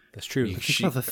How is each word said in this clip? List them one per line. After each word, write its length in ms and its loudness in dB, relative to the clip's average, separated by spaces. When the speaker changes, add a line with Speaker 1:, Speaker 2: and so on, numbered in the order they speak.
Speaker 1:
That's 120 -12
true. 200 2
Speaker 2:
you, 80 0
Speaker 3:
Think 100 -6
Speaker 2:
she, 220 2
Speaker 3:
about 200 2
the 60 -4